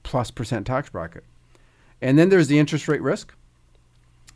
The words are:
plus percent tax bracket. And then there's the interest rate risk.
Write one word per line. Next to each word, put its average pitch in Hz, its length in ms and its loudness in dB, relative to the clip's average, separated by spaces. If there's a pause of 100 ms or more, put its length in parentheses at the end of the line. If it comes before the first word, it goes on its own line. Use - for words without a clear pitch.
plus - 280 -6
percent 113 360 -8
tax 127 220 -4
bracket. 82 360 -12 (760)
And 131 160 2
then 170 120 6
there's 180 180 4
the 147 120 2
interest 151 280 -2
rate 131 140 -2
risk. 170 320 -6 (1040)